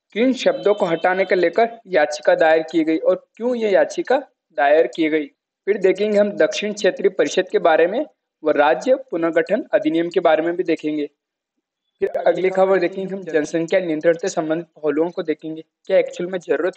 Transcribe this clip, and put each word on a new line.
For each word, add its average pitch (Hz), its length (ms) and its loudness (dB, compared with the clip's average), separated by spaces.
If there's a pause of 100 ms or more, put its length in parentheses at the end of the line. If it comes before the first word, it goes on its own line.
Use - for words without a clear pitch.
(140)
किन 247 200 2
शब्दों 196 400 0
को 208 120 -2
हटाने 180 400 0
को 196 100 0
लेकर 180 340 2 (180)
याचिका 175 480 2
दायर 160 360 4
की 165 120 0
गई 160 140 0
और 180 380 -2
क्यों 240 200 -4
ये 220 160 -2
याचिका 170 460 0 (360)
दायर 151 340 2
की 156 220 -2
गई। 151 160 0 (400)
फिर 208 120 0
देखेंगे 196 400 0
हम 208 140 2
दक्षिण 160 420 -2
क्षेत्रीय 190 360 0
परिषद 185 420 -2
के 208 80 2
बारे 165 280 4
में 247 180 -4 (380)
व 151 80 0
राज्य 165 440 2
पुनर्गठन 165 800 -2
अधिनियम 160 360 0
के 180 100 -2
बारे 156 220 2
में 170 140 -2
भी 180 80 -2
देखेंगे। 151 460 -4 (880)
फिर 196 100 -2
अगली - 400 0
खबर 190 300 2
देखेंगे 185 360 -6
हम 190 80 -10
जनसंख्या 165 560 -2
नियंत्रण 165 380 0
से 185 120 -4
संबंधित 165 360 -4
पहलुओं 156 440 -2
को 180 140 -8
देखेंगे, 156 400 -8 (200)
क्या 190 140 2
actual 180 320 2
में 190 100 -6
जरूरत 165 380 -2